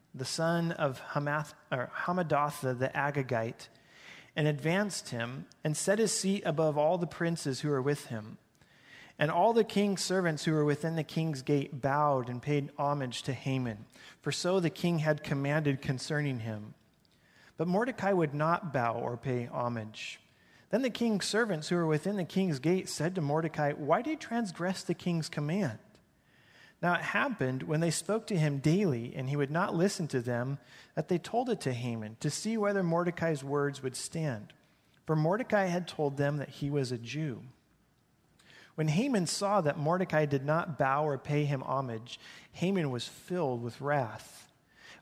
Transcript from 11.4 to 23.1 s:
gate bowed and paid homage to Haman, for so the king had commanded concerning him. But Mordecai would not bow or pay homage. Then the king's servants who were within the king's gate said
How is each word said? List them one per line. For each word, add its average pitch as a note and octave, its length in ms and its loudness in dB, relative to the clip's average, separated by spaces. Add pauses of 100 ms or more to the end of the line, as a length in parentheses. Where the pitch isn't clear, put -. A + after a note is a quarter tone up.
gate C#3 400 0
bowed C#3 480 2
and B2 120 -6
paid C#3+ 360 0
homage C#3+ 460 -2
to C3+ 100 -4
Haman, A#2+ 500 -4 (380)
for C#3+ 100 -2
so F3+ 260 0
the E3+ 120 2
king E3+ 300 0
had D3+ 220 2
commanded C#3+ 600 0
concerning C#3+ 580 -2
him. A2 340 -8 (840)
But E3 100 -2
Mordecai G3+ 440 0
would D#3+ 220 2
not D#3 380 0
bow A#2 220 2
or A#2+ 240 -4
pay B2 340 -2
homage. A#2 680 -6 (500)
Then A3+ 120 2
the C4 80 0
king's A3 360 0
servants G3+ 420 0
who F3 80 2
were E3+ 100 2
within D#3+ 300 2
the F#3 80 -2
king's F3+ 340 2
gate F3+ 300 2
said E3+ 260 -2